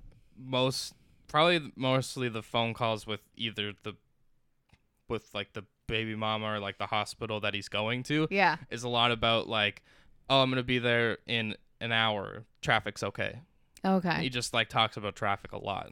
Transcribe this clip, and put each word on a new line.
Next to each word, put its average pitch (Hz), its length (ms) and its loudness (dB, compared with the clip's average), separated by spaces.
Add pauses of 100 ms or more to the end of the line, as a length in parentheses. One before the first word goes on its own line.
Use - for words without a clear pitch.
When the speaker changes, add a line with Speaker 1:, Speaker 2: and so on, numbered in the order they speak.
(360)
Speaker 1:
most, 131 580 0 (340)
probably 165 320 4
th-, 135 160 -8
mostly 131 520 0
the 110 140 -6
phone 117 320 0
calls 113 320 -2
with 107 140 -6 (160)
either 104 360 -6 (100)
the, 104 120 -10 (1120)
with, - 260 -6
like, 101 180 -6
the 104 120 -10 (220)
baby 110 280 -2
mama 110 320 -2
or, 107 120 -2
like, 98 200 -6
the 101 80 -4
hospital 107 540 -2
that 101 140 -2
he's 101 140 -6
going 113 360 -2
to 151 260 0
Speaker 2:
Yeah. 185 260 2 (140)
Speaker 1:
is 117 120 -6
a 123 60 -6
lot 120 240 4
about, 113 360 2
like, 104 340 0 (460)
"Oh, 135 140 6
I'm 131 80 2
gonna 127 120 2
be 123 160 2
there 117 480 2
in 113 300 -2 (240)
an 117 120 -4
hour. 110 520 0 (160)
Traffic's 110 420 0
okay." 104 380 -4 (440)
Speaker 2:
Okay. 185 360 2
Speaker 1:
He 131 80 0
just, 123 240 -4
like, 113 160 2
talks 113 280 2
about 104 180 -4
traffic 101 380 -2
a 101 60 -8
lot. 101 340 -6